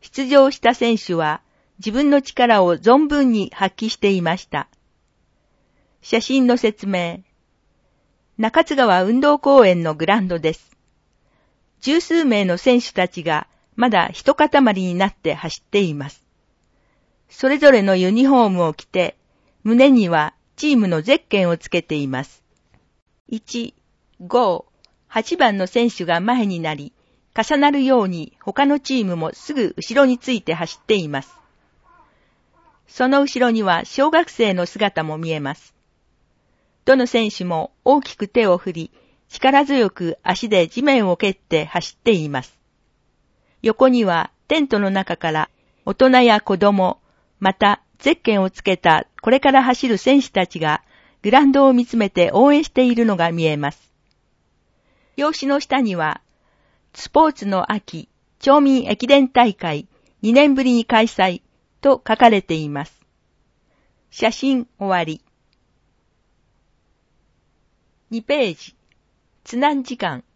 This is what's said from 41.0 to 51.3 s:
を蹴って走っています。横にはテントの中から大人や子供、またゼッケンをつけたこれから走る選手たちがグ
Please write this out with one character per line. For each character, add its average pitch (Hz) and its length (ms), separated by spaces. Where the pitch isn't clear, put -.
を 170 60
蹴 202 140
っ 190 80
て 160 280
走 - 300
っ - 60
て 233 100
い 156 160
ま 143 140
す。 - 160
横 226 240
に 247 180
は 170 280
テ 311 100
ン 294 80
ト 220 140
の 196 100
中 190 260
か 165 140
ら 156 180
大 196 100
人 262 140
や 220 180
子 190 180
供、 196 400
ま 190 160
た 202 280
ゼ 285 120
ッ - 80
ケ 220 140
ン 196 80
を 190 80
つ - 140
け 185 120
た 160 300
こ 226 100
れ 262 80
か 269 140
ら 262 100
走 247 240
る 233 100
選 269 260
手 - 100
た 185 160
ち - 100
が 156 240
グ 202 80